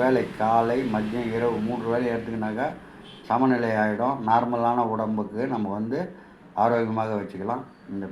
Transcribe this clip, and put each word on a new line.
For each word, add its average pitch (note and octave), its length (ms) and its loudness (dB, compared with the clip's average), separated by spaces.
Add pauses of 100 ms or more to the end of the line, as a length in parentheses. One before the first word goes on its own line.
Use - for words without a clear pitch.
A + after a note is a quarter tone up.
வேளை, B2+ 220 4 (180)
காலை, A#2 360 4 (160)
மதியம், A2 440 -2
இரவு A#2 200 0 (120)
மூன்று A2+ 240 -4
வேளை B2 180 0
எடுத்துக்கினாக்கா A2+ 560 -4 (640)
சமநிலை A#2+ 420 4 (120)
ஆயிடும். A#2 360 0 (100)
நார்மலான A#2+ 640 4
உடம்புக்கு G#2+ 480 -2 (120)
நம்ம G#2 240 -2
வந்து A#2 240 -2 (600)
ஆரோக்கியமாக A2 580 2
வச்சுக்கலாம். G2 420 -6 (300)
இந்த G2 180 -6